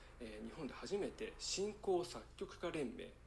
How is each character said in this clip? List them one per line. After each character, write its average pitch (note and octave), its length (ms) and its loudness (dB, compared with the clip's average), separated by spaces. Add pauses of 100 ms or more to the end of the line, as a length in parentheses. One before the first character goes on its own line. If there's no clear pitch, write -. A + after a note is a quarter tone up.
(200)
え G#2+ 220 -6
ー、 A2+ 40 -4
日 A2+ 120 -6
本 D#3 100 -2
で - 60 -4
初 F3 240 0
め E3 100 4
て - 300 -2
新 G3+ 360 2
興 F3+ 300 6
作 - 200 -4 (140)
曲 - 220 -4
家 F3 120 2
連 C#3 240 2
盟 - 120 -6 (200)